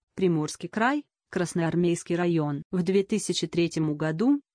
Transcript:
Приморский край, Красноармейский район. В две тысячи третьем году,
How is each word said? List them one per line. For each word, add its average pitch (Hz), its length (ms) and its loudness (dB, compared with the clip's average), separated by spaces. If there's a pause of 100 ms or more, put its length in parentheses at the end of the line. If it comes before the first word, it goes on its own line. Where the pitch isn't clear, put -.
(160)
Приморский 170 520 0
край, 262 360 -2 (260)
Красноармейский 170 880 0
район. 160 560 0
В 185 100 0
две 190 220 2
тысячи 190 420 -2
третьем 160 500 0
году, 165 460 0 (140)